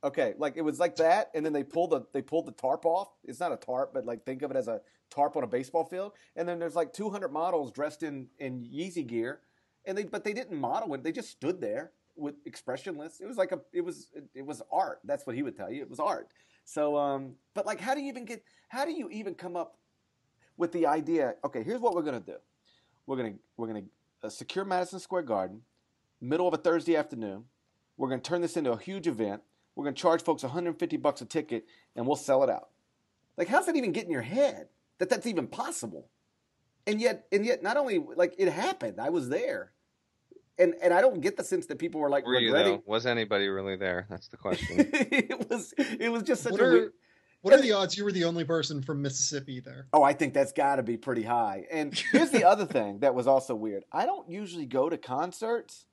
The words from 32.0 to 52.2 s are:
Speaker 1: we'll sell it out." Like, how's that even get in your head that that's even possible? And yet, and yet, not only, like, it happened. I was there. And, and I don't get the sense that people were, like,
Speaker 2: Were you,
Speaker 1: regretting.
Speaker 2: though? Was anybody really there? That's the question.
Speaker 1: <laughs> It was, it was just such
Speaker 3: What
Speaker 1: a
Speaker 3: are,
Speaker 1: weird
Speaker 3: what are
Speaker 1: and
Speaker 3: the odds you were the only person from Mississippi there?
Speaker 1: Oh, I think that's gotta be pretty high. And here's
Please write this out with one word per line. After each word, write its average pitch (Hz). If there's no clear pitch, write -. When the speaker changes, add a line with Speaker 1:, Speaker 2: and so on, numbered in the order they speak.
Speaker 1:
we'll 143
sell 135
it 131
out." -
Like, 175
how's 311
that 330
even 240
get 147
in 170
your 131
head 233
that 175
that's -
even 170
possible? -
And 214
yet, 220
and 202
yet, -
not 208
only, 247
like, -
it 190
happened. 160
I 135
was 151
there. 127
And, 170
and 175
I 180
don't 196
get 196
the -
sense 175
that -
people 160
were, 147
like, 139
Speaker 2:
Were 127
you, 113
Speaker 1:
regretting. 101
Speaker 2:
though? -
Was 110
anybody 107
really 98
there? 92
That's 92
the -
question. -
Speaker 1:
<laughs> 285
It 269
was, -
it 226
was 233
just -
such 233
Speaker 3:
What 196
Speaker 1:
a 240
Speaker 3:
are, 262
Speaker 1:
weird -
Speaker 3:
what 196
are 277
Speaker 1:
and 277
Speaker 3:
the 226
odds 196
you 202
were 202
the 180
only 170
person 151
from 143
Mississippi 139
there? 131
Speaker 1:
Oh, 151
I 139
think 143
that's 139
gotta 139
be 113
pretty 117
high. 107
And 151
here's 311